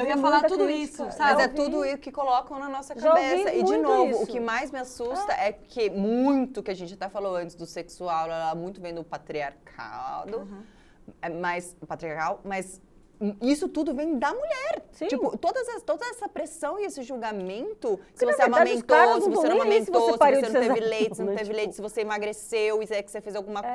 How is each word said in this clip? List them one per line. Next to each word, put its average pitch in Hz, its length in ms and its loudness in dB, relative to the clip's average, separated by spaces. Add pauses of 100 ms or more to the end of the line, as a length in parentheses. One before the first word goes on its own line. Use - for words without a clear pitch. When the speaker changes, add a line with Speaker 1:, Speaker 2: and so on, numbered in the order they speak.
Speaker 1:
ouvi 247 80 0
Speaker 2:
ia 285 100 2
falar 294 220 6
Speaker 1:
muita 311 80 6
Speaker 2:
tudo 381 180 2
Speaker 1:
crítica. 302 180 0 (200)
Speaker 2:
isso, - 120 -8
sabe? - 20 -10
Speaker 3:
Mas 285 140 4
é 285 60 4
Speaker 1:
Já 269 60 6
ouvi. 262 120 0
Speaker 3:
tudo 294 300 0
isso 277 120 -4
que 277 140 -14
colocam 269 460 -2
na 277 100 -8
nossa 269 320 -10
Speaker 1:
Já 302 140 4
ouvi 349 80 6
Speaker 3:
cabeça. 359 320 0
E, - 80 2
de - 80 4
Speaker 1:
muito 320 120 2
Speaker 3:
novo, 311 280 4
Speaker 1:
isso. 220 140 0
Speaker 3:
o - 20 -4
que 240 140 -4
mais 233 300 -2
me 277 80 -10
assusta 254 540 -4
Speaker 1:
Ah. 190 140 -2
Speaker 3:
é 220 60 -2
que - 360 -4
muito, 240 760 0
que - 80 -8
a 190 40 -4
gente 180 180 -12
até 190 160 -8
falou 196 260 -6
antes 175 220 -6
do 170 80 -14
sexual, 165 640 -6
lá, 165 100 -6 (100)
lá, 160 60 -2
muito 180 240 -10
vem 170 160 -10
do 165 100 -8
patriarcado, 147 1400 -10
Speaker 2:
Uhum. 202 220 -14 (600)
Speaker 3:
é 170 80 -6
mais 175 440 -6 (120)
patriarcal, 160 580 -6
mas 190 340 -8 (640)
isso 269 260 0
tudo 302 240 -4
vem 302 240 -2
da 285 160 0
mulher. 571 600 -4
Speaker 1:
Sim. 320 160 -6
Speaker 3:
Tipo, - 280 -2
todas 480 340 -2
as, 453 120 -8
toda 339 240 -4
essa - 220 -8
pressão 311 500 -6
e 415 60 -2
esse 285 180 -8
julgamento, 226 960 -6 (160)
se - 100 0
Speaker 1:
Porque, - 20 4
na 302 60 4
Speaker 3:
você - 100 4
Speaker 1:
verdade, - 0 -
os - 20 8 (100)
Speaker 3:
amamentou, 247 420 6
Speaker 1:
caras 415 280 8
Speaker 3:
se 403 40 2
Speaker 1:
não - 80 2
Speaker 3:
você 311 120 4
Speaker 1:
tão 381 100 4
Speaker 3:
não 523 60 2
Speaker 1:
nem 415 140 4
aí - 60 -2
se 392 60 -6
Speaker 3:
amamentou, 240 160 6
Speaker 1:
você 226 60 6
Speaker 3:
se 226 60 0
Speaker 1:
pariu 277 220 8
Speaker 3:
você 247 60 2
Speaker 1:
de 220 60 -2
Speaker 3:
não 247 80 4
teve 240 140 4
Speaker 1:
cesárea, 220 140 0 (100)
Speaker 3:
leite, 220 180 0
se 190 60 -6
não 190 80 -2
Speaker 1:
né? - 60 0
Speaker 3:
teve 220 120 -4
Speaker 1:
Tipo 214 80 -4
Speaker 3:
leite, 208 180 -2
se 202 80 -12
você 214 200 -6
emagreceu, 214 800 -2
e 214 100 -4
é 202 120 -2
que 202 80 -12
você 214 100 -8
fez 208 140 -10
alguma 208 260 -6
Speaker 1:
É, 247 140 -4